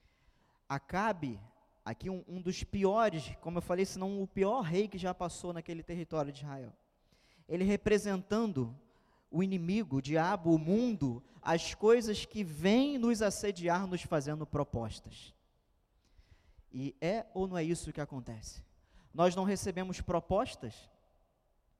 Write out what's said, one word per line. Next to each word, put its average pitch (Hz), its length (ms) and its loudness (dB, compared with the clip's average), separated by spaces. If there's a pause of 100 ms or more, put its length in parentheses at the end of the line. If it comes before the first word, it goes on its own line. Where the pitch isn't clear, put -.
(680)
Acabe, 156 720 -4 (460)
aqui 117 240 -8
um, 185 180 -6
um 175 140 -10
dos 180 240 -4
piores, 196 800 2
como 170 160 -4
eu 170 40 -2
falei, 185 220 0
se 185 140 -6
não 196 240 -4
o 190 40 -2
pior 202 360 0
rei 185 260 0
que 190 80 -12
já 180 160 -4
passou 175 400 -6
naquele 165 300 -8
território 156 500 -4
de 135 100 -14
Israel. 139 300 -10 (760)
Ele 180 180 0
representando 202 1080 2 (560)
o 165 120 2
inimigo, 190 540 0
o 135 60 2
diabo, 165 520 4
o 160 40 6
mundo, 165 640 2 (200)
as - 320 0
coisas 220 500 4
que 208 200 -4
vêm 202 520 4
nos 233 240 2
assediar, 190 680 0
nos 180 160 -4
fazendo 151 440 -2
propostas. - 880 -6 (1400)
E 131 300 -8
é 202 340 -2
ou 185 120 -2
não 185 120 -4
é 160 60 0
isso 165 280 -4
que - 80 -8
acontece? 123 640 -10 (480)
Nós 175 220 4
não 190 100 0
recebemos 185 560 -2
propostas - 880 -2 (920)